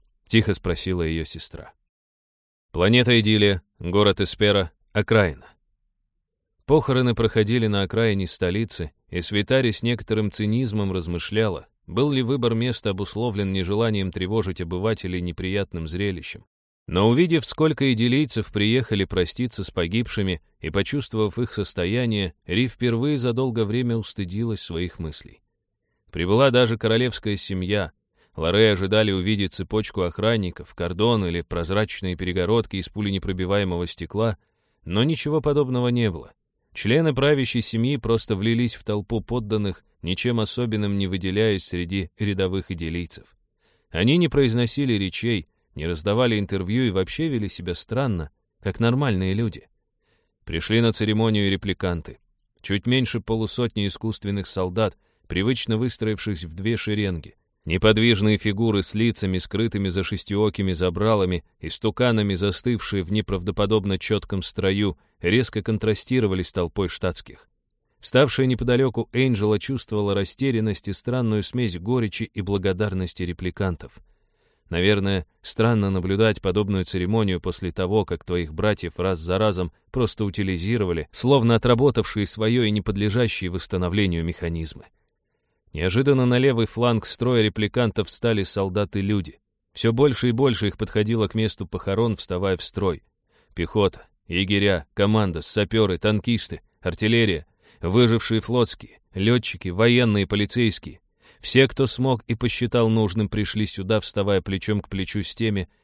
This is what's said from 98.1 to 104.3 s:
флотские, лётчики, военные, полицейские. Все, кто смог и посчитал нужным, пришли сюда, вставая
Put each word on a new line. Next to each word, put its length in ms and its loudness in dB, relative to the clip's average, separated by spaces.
флотские, 600 -2
лётчики, 540 0
военные, 580 4
полицейские. 720 -2
Все, 280 6
кто 200 0
смог 400 -2
и 80 -2
посчитал 540 2
нужным, 380 2
пришли 380 -2
сюда, 340 -2
вставая 420 0